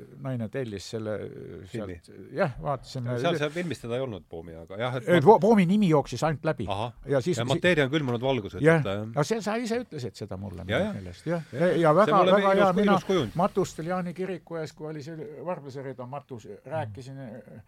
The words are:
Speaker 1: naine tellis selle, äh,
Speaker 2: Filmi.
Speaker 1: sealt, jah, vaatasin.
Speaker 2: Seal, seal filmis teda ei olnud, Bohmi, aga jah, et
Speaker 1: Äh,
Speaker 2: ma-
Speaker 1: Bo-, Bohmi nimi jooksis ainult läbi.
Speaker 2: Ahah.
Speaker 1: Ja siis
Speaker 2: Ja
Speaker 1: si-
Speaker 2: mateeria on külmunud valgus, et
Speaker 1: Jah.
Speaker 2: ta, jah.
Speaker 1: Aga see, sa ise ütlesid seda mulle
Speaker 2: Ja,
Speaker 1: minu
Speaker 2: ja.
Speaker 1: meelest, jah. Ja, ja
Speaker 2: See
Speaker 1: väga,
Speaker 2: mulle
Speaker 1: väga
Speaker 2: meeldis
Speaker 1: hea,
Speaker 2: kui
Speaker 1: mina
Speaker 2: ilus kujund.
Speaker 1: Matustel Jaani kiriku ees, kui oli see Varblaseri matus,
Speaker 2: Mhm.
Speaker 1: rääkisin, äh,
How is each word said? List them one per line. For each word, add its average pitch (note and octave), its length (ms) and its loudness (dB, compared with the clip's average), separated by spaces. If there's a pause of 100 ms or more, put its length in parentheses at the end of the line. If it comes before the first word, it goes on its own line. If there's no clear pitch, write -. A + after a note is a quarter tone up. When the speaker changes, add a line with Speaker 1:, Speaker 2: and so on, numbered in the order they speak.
(220)
Speaker 1:
naine B2 260 -4
tellis A2 420 -8
selle, G#2+ 300 -6
äh, F2+ 460 -12
Speaker 2:
Filmi. F#2+ 360 -8
Speaker 1:
sealt, G#2 300 -20
jah, D3 300 -2
vaatasin. C3 480 -6 (100)
Speaker 2:
Seal, E3 160 0
seal D3 140 -2
filmis E3 340 -6
teda A#2 120 -4
ei C3+ 100 -4
olnud, F#2+ 240 -10
Bohmi, E2 240 -12
aga E2 240 -14
jah, B2 180 -4
et A#2+ 120 -4
Speaker 1:
Äh, F3 120 8
Speaker 2:
ma- C#3 60 2
Speaker 1:
Bo-, G#3 140 12
Bohmi G3+ 260 6
nimi G3+ 260 4
jooksis C3 320 2
ainult D3+ 200 -2
läbi. C#3+ 240 -2
Speaker 2:
Ahah. G#2+ 260 -4 (120)
Speaker 1:
Ja C3+ 140 2
siis E3+ 160 0
Speaker 2:
Ja A#2 80 -2
Speaker 1:
si- C3 80 0
Speaker 2:
mateeria D3+ 320 4
on B2+ 60 0
külmunud B2+ 320 0
valgus, B2 320 -2
et F#2 80 -4
Speaker 1:
Jah. D#3+ 200 6
Speaker 2:
ta, G2+ 120 -2
jah. G#2+ 160 -6
Speaker 1:
Aga C#3 140 0
see, A3 180 -2
sa G#3+ 140 -2
ise A#3+ 280 -4
ütlesid B2 320 -8
seda G2+ 220 -10
mulle F#2 280 -10
Speaker 2:
Ja, G#2+ 120 0
Speaker 1:
minu F#3+ 80 0
Speaker 2:
ja. G#3+ 80 -4
Speaker 1:
meelest, F#2 320 -12
jah. E3 160 -2 (100)
Ja, D3+ 140 0
ja E3 260 4
Speaker 2:
See E3+ 80 6
Speaker 1:
väga, G#3+ 160 6
Speaker 2:
mulle F#3 160 6
Speaker 1:
väga G3 160 4
Speaker 2:
meeldis G3 160 6
Speaker 1:
hea, F#3 80 6
Speaker 2:
kui F3+ 100 2
Speaker 1:
mina G#3 100 4
Speaker 2:
ilus F3+ 120 2
kujund. D#3 300 0
Speaker 1:
Matustel F3 520 -2
Jaani F3+ 180 -4 (100)
kiriku F3+ 420 -8
ees, D#3 160 -8
kui D#3 140 -14
oli D#3 160 -10
see D#3+ 140 -12 (280)
Varblaseri C#3 500 -8 (120)
matus, C3 400 -12
Speaker 2:
Mhm. G2+ 260 -14
Speaker 1:
rääkisin, B2+ 460 -8
äh, A2+ 500 -16